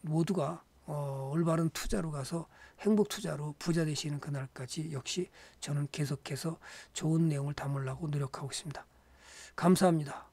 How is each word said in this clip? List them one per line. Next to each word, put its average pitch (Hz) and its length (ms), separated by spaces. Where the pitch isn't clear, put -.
모두가 165 600
어, 135 380
올바른 165 380
투자로 170 420
가서 147 360
행복 208 260
투자로 151 500
부자 165 280
되시는 147 340
그날까지 143 720
역시 151 380
저는 143 280
계속해서 151 720
좋은 160 380
내용을 143 240
담으려고 139 560
노력하고 143 420
있습니다. - 340
감사합니다. 170 760